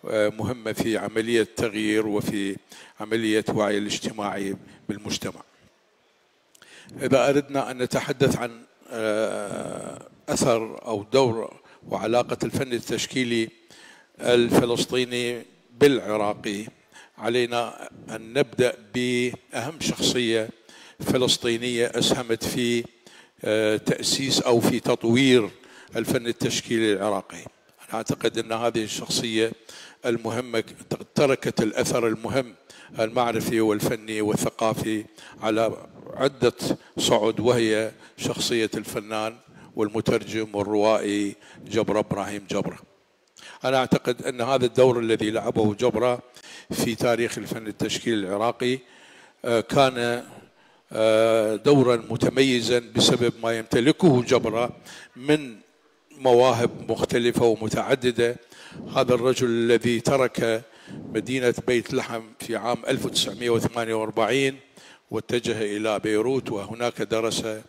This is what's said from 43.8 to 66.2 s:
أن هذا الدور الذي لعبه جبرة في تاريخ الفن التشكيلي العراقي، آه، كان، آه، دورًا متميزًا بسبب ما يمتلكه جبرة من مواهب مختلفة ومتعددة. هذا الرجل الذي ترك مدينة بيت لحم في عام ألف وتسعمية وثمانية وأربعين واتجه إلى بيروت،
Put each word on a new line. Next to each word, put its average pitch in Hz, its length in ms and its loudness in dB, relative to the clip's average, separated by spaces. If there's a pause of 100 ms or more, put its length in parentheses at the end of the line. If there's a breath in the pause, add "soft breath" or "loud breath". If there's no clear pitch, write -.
أن 127 180 -6
هذا 123 260 0
الدور 127 320 6
الذي 113 320 0
لعبه 110 440 0
جبرة 120 440 0 (520 loud breath)
في - 240 -2
تاريخ 117 440 0
الفن 110 280 -10
التشكيلي 110 600 -4
العراقي، 120 520 -2 (640 loud breath)
آه، 120 160 2
كان، 120 600 2 (720 soft breath)
آه، 110 640 4
دورًا 127 400 6
متميزًا 120 840 2 (140)
بسبب 120 360 4 (100)
ما 117 160 0
يمتلكه 123 640 4
جبرة 117 480 2 (460 loud breath)
من 139 400 0 (600)
مواهب 123 720 4
مختلفة 120 540 0
ومتعددة. 117 920 0 (600 loud breath)
هذا 127 180 4
الرجل 127 340 2
الذي 117 520 2
ترك 120 640 0 (500 loud breath)
مدينة 120 400 0 (120)
بيت 120 280 0
لحم 117 280 -4 (160)
في 113 180 -6
عام 113 200 -2 (120)
ألف 123 180 0
وتسعمية 120 440 -2
وثمانية 113 440 0
وأربعين 113 640 0 (520 loud breath)
واتجه 113 680 -2
إلى 107 220 0
بيروت، 110 520 0